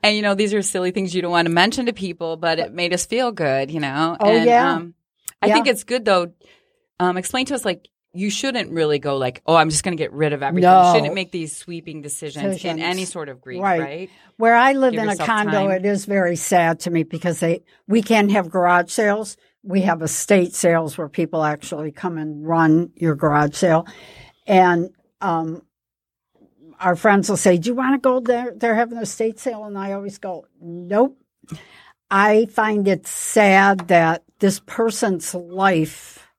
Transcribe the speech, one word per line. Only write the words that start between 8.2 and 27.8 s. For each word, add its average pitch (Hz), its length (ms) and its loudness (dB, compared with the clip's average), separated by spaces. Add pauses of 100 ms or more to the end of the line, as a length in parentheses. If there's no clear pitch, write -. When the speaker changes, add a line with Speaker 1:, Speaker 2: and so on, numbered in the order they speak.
Speaker 1:
shouldn't 240 420 -4
really 151 280 0
go 139 180 -4
like, 127 280 -4
"Oh, 160 100 2
I'm 160 140 4
just 151 140 -4
gonna 180 120 -4
get 151 180 -6
rid 147 200 -2
of 139 100 -8
everything." 180 260 2
Speaker 2:
No. 185 200 8
Speaker 1:
You 175 60 4
shouldn't 151 200 0
make 190 160 -6
these 160 240 -8
sweeping 160 460 -14
decisions 147 440 -12
in 196 60 -2
Speaker 2:
Decisions. 170 300 -6
Speaker 1:
any 185 240 -4
sort 160 240 -12
of 127 120 -18
grief, 127 200 -12
Speaker 2:
Right. 185 200 0
Speaker 1:
right? 156 280 -10 (280)
Speaker 2:
Where 226 180 4
I 262 180 4
live 262 180 2
Speaker 1:
Give 220 120 -4
Speaker 2:
in 214 40 -2
a 208 60 -2
Speaker 1:
yourself 170 140 -4
Speaker 2:
condo, 214 240 0
Speaker 1:
time. 196 200 0
Speaker 2:
it 190 140 -2
is 202 200 -2
very 190 300 0
sad 165 460 0
to 175 100 -6
me 165 120 0
because 165 360 -4
they, 170 240 -2 (240)
we 220 140 2
can't 214 300 4
have 190 180 0
garage 175 420 2
sales. 208 440 -2 (280)
We 190 180 0
have 170 200 0
estate 180 520 0
sales 165 440 0
where 160 120 -8
people 160 340 -2
actually 151 500 -6
come 170 240 -8
and 151 280 -8
run 165 520 4
your 165 180 0
garage 147 400 0
sale. 165 320 2 (600)
And, 180 420 4 (320)
um, 165 420 -4 (1160)
our 180 160 0
friends 202 340 2
will 202 80 0
say, 180 200 4
"Do 175 120 -4
you 247 60 -2
wanna 262 220 0